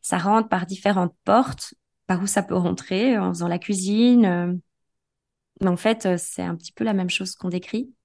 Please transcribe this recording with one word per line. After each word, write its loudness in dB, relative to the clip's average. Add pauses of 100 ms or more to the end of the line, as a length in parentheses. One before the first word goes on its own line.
ça -4
rentre 2
par -2
différentes 0 (100)
portes, 2 (340)
par -2
où -2
ça 0
peut -4
rentrer, 0
en 0
faisant -4
la -2
cuisine. 4
Euh, 0 (1080)
mais 2
en 2
fait, -2
euh, 2
c'est -8
un -6
petit -18
peu -6
la 0
même 0
chose -6
qu'on -8
décrit. -6 (140)